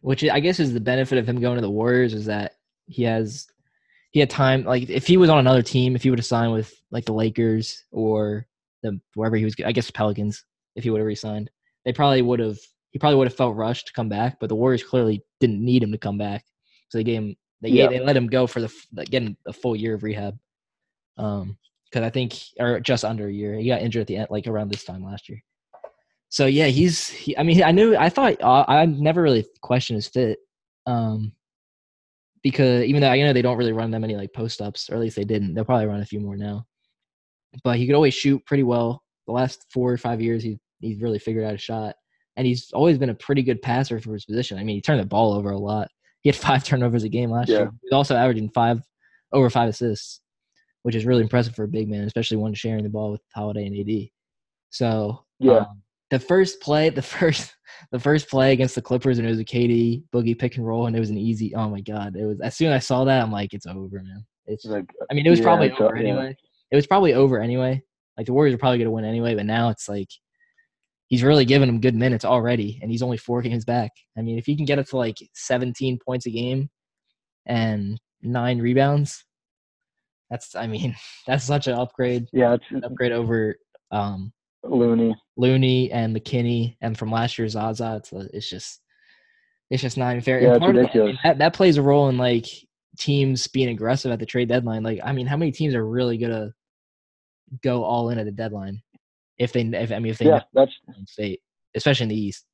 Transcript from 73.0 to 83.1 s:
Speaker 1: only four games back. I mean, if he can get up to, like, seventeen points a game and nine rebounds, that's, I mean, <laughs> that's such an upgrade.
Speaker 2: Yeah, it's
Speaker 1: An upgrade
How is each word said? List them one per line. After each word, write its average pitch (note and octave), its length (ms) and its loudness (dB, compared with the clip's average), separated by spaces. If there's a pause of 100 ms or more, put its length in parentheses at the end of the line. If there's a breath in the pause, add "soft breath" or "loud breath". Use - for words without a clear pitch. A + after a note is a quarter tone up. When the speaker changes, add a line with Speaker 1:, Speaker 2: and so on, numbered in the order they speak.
Speaker 1:
only B2 160 -4
four A#2+ 240 -4
games A#2 240 -4
back. A#2+ 260 -2 (260)
I A2+ 40 -8
mean, A2+ 160 -6
if A#2 80 -8
he D3 100 -2
can D3 100 -4
get C#3+ 140 0
up C3+ 80 -4
to, C3+ 100 -6
like, A2+ 200 -4 (160)
seventeen B2+ 720 -4
points B2+ 200 -6
a A#2+ 60 -6
game B2+ 380 -6 (760)
and A2 540 -4 (220)
nine A#2+ 380 -2
rebounds, C#3 640 0 (1040)
that's, - 260 -12
I A2 120 -6
mean, A#2 280 -4 (160)
<laughs> - 160 -18
that's C3 180 0
such C#3+ 220 0
an B2+ 60 0
upgrade. B2 600 -2
Speaker 2:
Yeah, A#2+ 200 4
it's A#2+ 160 -2
Speaker 1:
An C3+ 140 -8
upgrade B2 300 -2